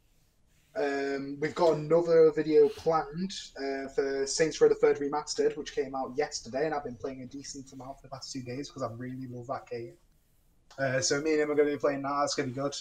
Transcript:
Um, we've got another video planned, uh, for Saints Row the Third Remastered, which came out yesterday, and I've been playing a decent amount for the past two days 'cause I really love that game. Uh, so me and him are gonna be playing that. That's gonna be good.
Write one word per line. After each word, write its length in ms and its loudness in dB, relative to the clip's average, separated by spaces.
Um, 640 -4
we've 140 -2
got 240 4
another 540 6
video 360 6
planned, 640 -2
uh, 320 -4
for 380 0
Saints 340 0
Row 80 10
the 60 4
Third 240 4
Remastered, 580 -2
which 180 -10
came 200 -4
out 220 -6
yesterday, 500 -4
and 80 -2
I've 100 -4
been 120 -10
playing 260 -10
a 40 -12
decent 460 -14
amount 260 -16
for 40 -20
the 80 -20
past 220 -12
two 100 -8
days 280 -10
'cause 120 -12
I 160 -2
really 320 -10
love 160 -12
that 240 -8
game. 240 -10
Uh, 240 0
so 180 0
me 120 0
and 100 4
him 80 0
are 40 -2
gonna 160 4
be 60 -2
playing 260 -2
that. 180 -4
That's 140 -2
gonna 140 -2
be 60 -6
good. 260 -4